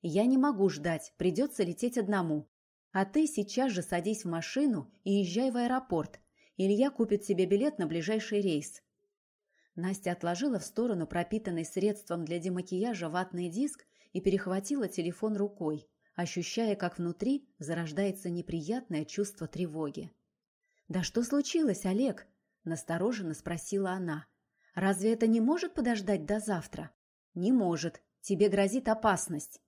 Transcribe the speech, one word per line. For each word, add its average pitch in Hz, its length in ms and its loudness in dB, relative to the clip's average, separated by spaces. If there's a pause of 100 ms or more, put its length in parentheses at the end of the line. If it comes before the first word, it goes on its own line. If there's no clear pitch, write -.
Я 190 260 2
не 262 120 6
могу 233 300 4
ждать, 156 480 -4
придется 185 480 0
лететь 240 340 -2
одному. 180 500 0 (440)
А 196 120 2
ты 302 220 2
сейчас 208 460 0
же 180 100 -2
садись 185 420 -2
в 180 40 -2
машину 175 640 0 (100)
и 196 80 -2
езжай 202 400 2
в 233 60 -2
аэропорт. 240 640 -2 (360)
Илья 208 340 4
купит 208 340 0
себе 185 220 2
билет 233 320 2
на 165 100 0
ближайший 208 520 0
рейс". 160 400 0 (920)
Настя 185 380 -4
отложила 175 480 -2
в - 40 -10
сторону 202 440 -2
пропитанный 175 560 -2
средством 190 600 -2
для 165 140 -4
демакияжа 185 720 -2
ватный 180 400 -4
диск 240 380 -4 (280)
и 185 60 0
перехватила 196 680 0
телефон 180 480 -2
рукой, 185 500 -2 (280)
ощущая, 190 640 -2
как 180 220 -4
внутри 202 480 -2 (120)
зарождается 170 720 -2
неприятное 170 760 -4
чувство - 420 -4
тревоги. 156 640 -6 (800)
"Да 180 140 -2
что 233 200 -2
случилось, 285 600 0
Олег?" 208 420 0 (360)
настороженно 170 720 -4
спросила 185 560 -4
она. 175 360 -4 (480)
"Разве 196 380 2
это 226 140 2
не 226 140 6
может 330 340 2
подождать 208 500 0
до 202 140 0
завтра?" 180 520 -4 (440)
"Не 180 180 2
может. 170 480 2 (200)
Тебе 196 280 4
грозит 202 400 2
опасность". 202 800 0